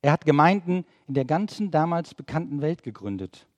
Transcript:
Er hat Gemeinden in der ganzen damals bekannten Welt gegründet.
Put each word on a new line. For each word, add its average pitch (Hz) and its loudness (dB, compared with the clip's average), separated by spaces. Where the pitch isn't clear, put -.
Er 143 4
hat - 0
Gemeinden 175 4
in 135 -6
der 135 2
ganzen 180 -2
damals 165 0
bekannten 147 -6
Welt 156 -4
gegründet. 98 -10